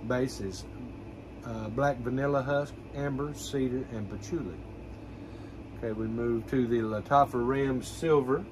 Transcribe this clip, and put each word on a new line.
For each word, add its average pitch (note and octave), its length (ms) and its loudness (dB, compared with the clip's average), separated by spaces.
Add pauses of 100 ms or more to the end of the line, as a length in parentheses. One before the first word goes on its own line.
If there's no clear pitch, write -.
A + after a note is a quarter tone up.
Base B2+ 340 0
is, F#2+ 260 -6 (800)
uh, A2+ 220 -6
black C3+ 300 2
vanilla C3+ 440 2
husk, C#3+ 320 0 (200)
amber, C#3+ 380 -2
cedar, C3 600 -2
and G#2 180 -6
patchouli. G#2+ 480 -6 (1200)
Okay, A2+ 140 -2
we A2 160 -2
move A#2 400 0
to B2+ 180 4
the A#2 140 4
Lattafa A#2+ 680 4
Ram C3+ 360 2
Silver. D3+ 680 4